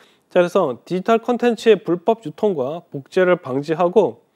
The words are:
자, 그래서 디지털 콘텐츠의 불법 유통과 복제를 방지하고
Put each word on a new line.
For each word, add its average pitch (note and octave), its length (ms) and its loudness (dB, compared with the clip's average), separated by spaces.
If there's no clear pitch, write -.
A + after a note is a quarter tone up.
자, F3+ 100 2
그래서 F3 440 0
디지털 F#3+ 340 0
콘텐츠의 A3+ 680 0
불법 A3 420 -2
유통과 D#3 640 -4
복제를 F3+ 460 0
방지하고 D#3 1000 -2